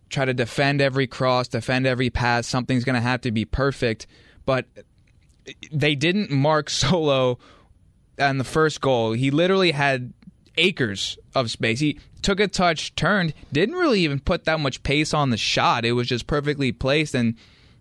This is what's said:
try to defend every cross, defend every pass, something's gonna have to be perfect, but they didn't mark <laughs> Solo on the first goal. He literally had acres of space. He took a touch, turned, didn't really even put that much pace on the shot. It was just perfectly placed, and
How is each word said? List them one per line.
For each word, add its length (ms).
try 120
to 120
defend 460
every 260
cross, 400
defend 400
every 240
pass, 340
something's 380
gonna 180
have 200
to 100
be 120
perfect, 640
but 220
they 240
didn't 340
mark 400
<laughs> 20
Solo 680
on 180
the 60
first 380
goal. 320
He 180
literally 400
had 420
acres 600
of 180
space. 300
He 180
took 180
a 80
touch, 480
turned, 380
didn't 240
really 240
even 200
put 260
that 140
much 240
pace 300
on 160
the 80
shot. 480
It 60
was 160
just 200
perfectly 440
placed, 420
and 220